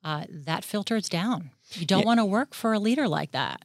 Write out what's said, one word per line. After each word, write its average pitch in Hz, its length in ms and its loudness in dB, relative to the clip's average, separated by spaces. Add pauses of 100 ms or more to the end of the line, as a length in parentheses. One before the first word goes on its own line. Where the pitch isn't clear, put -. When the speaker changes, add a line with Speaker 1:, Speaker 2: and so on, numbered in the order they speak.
Speaker 1:
uh, 156 240 -4
that 160 360 -6
filters 214 440 -2
down. 185 420 -2 (240)
You 170 120 -4
don't 190 140 4
Speaker 2:
Yeah. 208 60 4
Speaker 1:
wanna 233 200 4
work 220 280 0
for 226 180 0
a 214 60 2
leader 233 300 2
like 151 240 -2
that, - 320 -4